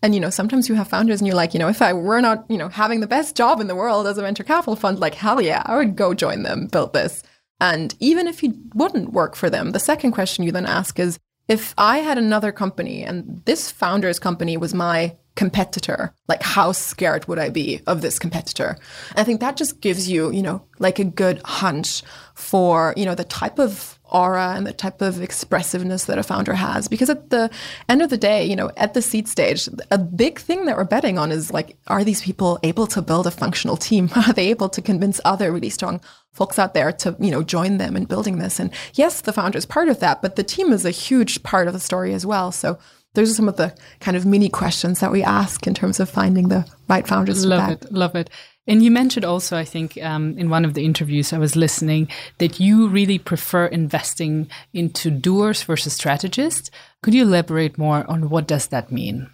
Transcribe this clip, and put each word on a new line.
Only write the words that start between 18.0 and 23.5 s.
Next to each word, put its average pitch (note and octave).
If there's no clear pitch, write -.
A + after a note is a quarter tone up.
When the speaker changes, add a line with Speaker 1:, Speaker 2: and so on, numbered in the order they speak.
Speaker 1:
this E3
competitor? D#3+
I G#3+
think A3
that C4
just -
gives F#3
you, D#3+
you G3
know, F#3+
like, F#3
a G3+
good F#3
hunch -
for, E3+
you G3+
know, F3+
the F3
type -